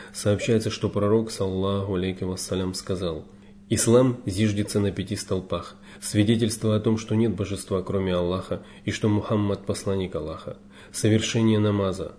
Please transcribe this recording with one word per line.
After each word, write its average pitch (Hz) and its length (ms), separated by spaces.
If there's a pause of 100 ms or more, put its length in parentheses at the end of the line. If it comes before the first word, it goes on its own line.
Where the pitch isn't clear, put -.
(140)
сообщается, 107 560
что - 180
пророк, 107 420
саллаллаху 98 640
алейхи 92 280
вассалям, 92 480
сказал: 87 540 (420)
"Ислам 120 560
зиждется 104 560
на 101 100
пяти 95 260
столпах: 92 600 (240)
свидетельство 107 720
о 107 60
том, 110 160
что 110 180
нет 110 200
божества, 95 480
кроме 95 320
Аллаха, 90 480 (240)
и 104 40
что 107 200
Мухаммад – 104 560
посланник 98 480
Аллаха, 78 420 (360)
совершение 110 680
намаза, 101 600